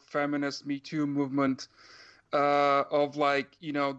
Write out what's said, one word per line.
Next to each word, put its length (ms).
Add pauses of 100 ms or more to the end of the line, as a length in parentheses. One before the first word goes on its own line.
feminist 580
Me 140
Too 260
movement, 640 (640)
uh, 560
of, 260
like, 440
you 140
know, 240